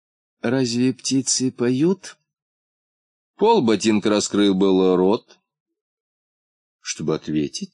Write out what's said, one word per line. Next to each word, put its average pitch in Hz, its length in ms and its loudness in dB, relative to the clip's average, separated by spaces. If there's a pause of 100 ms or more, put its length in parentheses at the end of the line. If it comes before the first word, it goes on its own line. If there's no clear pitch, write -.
(420)
«Разве 123 500 0
птицы 131 600 -4
поют?» 131 680 -2 (1160)
Полботинка 113 760 2
раскрыл 101 460 2
было 95 420 2
рот, 95 400 0 (1400)
чтобы 78 340 -6
ответить, 76 600 -6